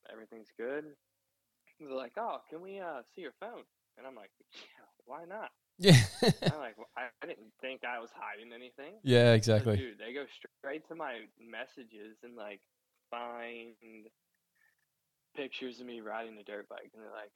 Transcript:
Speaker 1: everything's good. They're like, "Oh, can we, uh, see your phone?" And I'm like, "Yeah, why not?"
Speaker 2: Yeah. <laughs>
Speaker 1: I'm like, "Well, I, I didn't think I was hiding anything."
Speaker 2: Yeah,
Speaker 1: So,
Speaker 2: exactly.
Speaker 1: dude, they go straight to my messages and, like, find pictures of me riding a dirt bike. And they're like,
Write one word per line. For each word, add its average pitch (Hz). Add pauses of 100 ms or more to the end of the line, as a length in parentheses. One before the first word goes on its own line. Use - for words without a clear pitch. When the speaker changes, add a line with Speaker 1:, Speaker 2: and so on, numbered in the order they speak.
(100)
Speaker 1:
everything's 110
good. 135 (960)
They're 147
like, 131
"Oh, 202 (120)
can 160
we, 190
uh, 160 (120)
see 196
your 139
phone?" 202 (360)
And 120
I'm 131
like, 101 (200)
"Yeah, - (180)
why 147
not?" 190 (260)
Speaker 2:
Yeah. 180 (260)
<laughs> 220
Speaker 1:
I'm 156
like, 120
"Well, 110
I, 123 (160)
I 151
didn't 110
think 131
I 123
was 117
hiding 107
anything." 135
Speaker 2:
Yeah, 120
Speaker 1:
So, 117
Speaker 2:
exactly. 107
Speaker 1:
dude, 104
they 110
go 139
straight -
to 165
my 139 (180)
messages 113
and, 120
like, 104 (500)
find 117 (1300)
pictures 127
of 127
me 120
riding 110
a 101
dirt 101
bike. 101
And 110
they're 107
like, 107